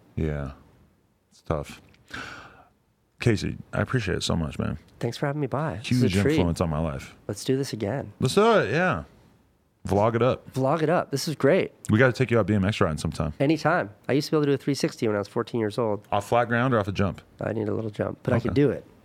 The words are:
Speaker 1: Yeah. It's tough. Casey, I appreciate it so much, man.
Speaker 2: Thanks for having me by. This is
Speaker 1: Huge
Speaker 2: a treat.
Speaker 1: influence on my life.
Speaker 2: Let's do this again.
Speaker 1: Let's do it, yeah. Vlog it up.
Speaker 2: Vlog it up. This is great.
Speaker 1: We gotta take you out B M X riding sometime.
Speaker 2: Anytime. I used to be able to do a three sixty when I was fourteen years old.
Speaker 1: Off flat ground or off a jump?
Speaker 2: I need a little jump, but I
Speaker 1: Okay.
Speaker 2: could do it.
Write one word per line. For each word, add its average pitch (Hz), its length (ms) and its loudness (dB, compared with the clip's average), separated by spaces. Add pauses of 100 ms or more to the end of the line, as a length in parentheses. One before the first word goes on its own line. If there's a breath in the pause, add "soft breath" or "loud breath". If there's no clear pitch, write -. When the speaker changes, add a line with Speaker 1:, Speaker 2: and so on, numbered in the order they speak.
(140)
Speaker 1:
Yeah. 73 380 -4 (800)
It's - 100 -20
tough. - 380 -6 (1400 loud breath)
Casey, - 380 0 (160)
I 95 100 -2
appreciate 101 340 -2
it - 60 -4
so 90 120 -2
much, 78 240 -4
man. 71 200 -4 (200)
Speaker 2:
Thanks 120 200 -4
for 151 80 -2
having 143 140 -4
me 139 60 -2
by. 123 360 -4
This - 100 -2
is 123 100 2
Speaker 1:
Huge 95 140 2
Speaker 2:
a 101 60 2
treat. 143 140 2
Speaker 1:
influence 85 240 0
on 85 100 0
my 76 80 -2
life. 73 360 -6 (140)
Speaker 2:
Let's - 160 -8
do 131 120 2
this 135 160 -4
again. 107 480 -6
Speaker 1:
Let's 127 140 0
do 214 260 6
it, 101 100 0
yeah. 143 340 0 (840)
Vlog 104 260 4
it 117 80 2
up. - 300 0
Speaker 2:
Vlog 139 300 0
it 151 80 2
up. 175 200 0
This 135 160 -4
is 151 80 -4
great. 151 380 2 (160)
Speaker 1:
We 110 100 4
gotta 127 140 6
take 107 180 0
you 117 80 4
out 98 80 2
B 104 80 2
M 98 100 2
X 104 160 0
riding 78 180 2
sometime. 78 420 -4
Speaker 2:
Anytime. 147 500 2 (180)
I 120 40 2
used 151 160 0
to - 40 -4
be 160 40 2
able 151 80 2
to 143 60 0
do 139 40 4
a 131 40 -2
three 143 160 -2
sixty 135 320 -4
when 104 100 0
I - 20 0
was 101 100 -4
fourteen 117 320 -4
years 107 180 -2
old. 107 340 -2
Speaker 1:
Off 101 160 -2
flat 120 200 2
ground 120 260 0
or 110 40 4
off 101 100 0
a 101 40 -4
jump? 90 300 -2 (180)
Speaker 2:
I 104 140 -4
need 107 140 -2
a 101 60 -2
little 110 160 -4
jump, 98 320 -6
but 120 120 0
I - 20 4
Speaker 1:
Okay. 113 120 0
Speaker 2:
could 101 60 -2
do 139 160 4
it. - 140 -6 (200)